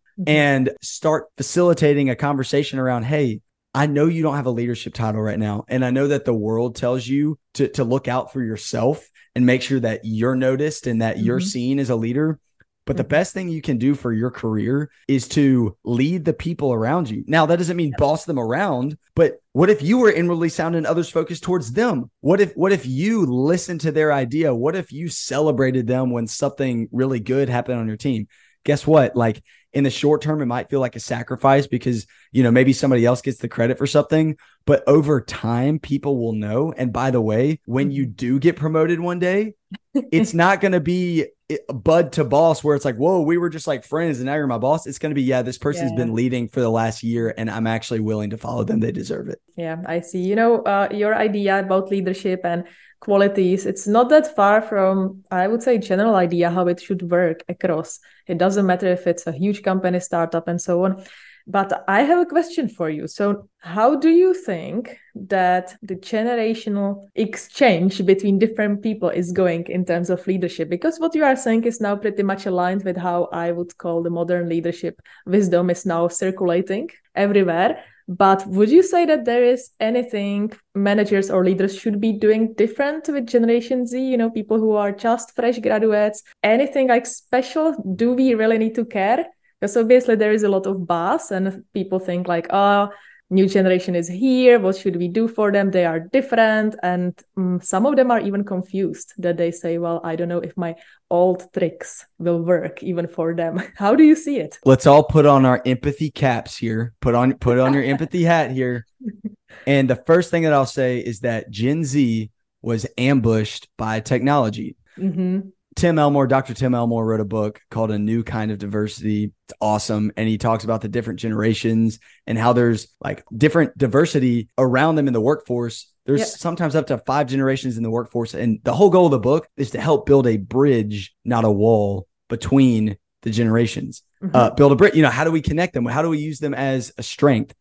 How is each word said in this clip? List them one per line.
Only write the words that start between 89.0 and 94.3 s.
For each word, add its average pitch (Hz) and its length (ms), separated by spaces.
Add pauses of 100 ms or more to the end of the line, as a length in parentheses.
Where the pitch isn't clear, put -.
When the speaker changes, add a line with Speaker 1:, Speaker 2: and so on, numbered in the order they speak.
Speaker 1:
Because 202 160
obviously 247 400
there 214 180
is 214 100
a 208 60
lot 190 180
of 190 180
buzz 175 460
and 190 320 (100)
people 190 240
think, 180 300
like, 170 240
"Oh, 202 380 (420)
new 190 160
generation 185 480
is 170 120
here. 247 520